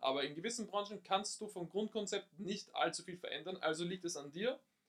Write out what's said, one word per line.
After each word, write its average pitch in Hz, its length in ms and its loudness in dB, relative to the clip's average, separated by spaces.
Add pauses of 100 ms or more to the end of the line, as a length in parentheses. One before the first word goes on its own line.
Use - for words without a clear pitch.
aber 139 240 4
in 147 100 -2
gewissen 208 320 -2
Branchen 202 360 -2
kannst 196 400 2
du 214 40 -4
vom 180 220 -4
Grundkonzept 208 720 0
nicht 202 340 -4
allzu 160 300 4
viel 180 140 -8
verändern. 175 400 -4
Also 160 260 2
liegt 180 220 -2
es 165 100 0
an 143 160 -8
dir, 220 260 2 (300)